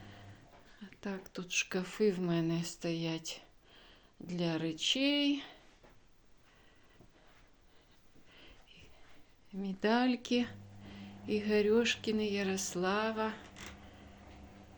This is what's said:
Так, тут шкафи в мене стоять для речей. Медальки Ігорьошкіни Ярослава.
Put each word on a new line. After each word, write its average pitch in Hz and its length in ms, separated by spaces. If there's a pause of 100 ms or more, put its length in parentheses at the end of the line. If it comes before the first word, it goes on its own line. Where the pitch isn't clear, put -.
(1000)
Так, 196 300
тут 180 220
шкафи 190 600
в 180 100
мене 170 420
стоять 165 760 (800)
для 170 380
речей. 277 840 (4000)
Медальки 240 920 (840)
Ігорьошкіни 214 1000
Ярослава. 202 1080 (1500)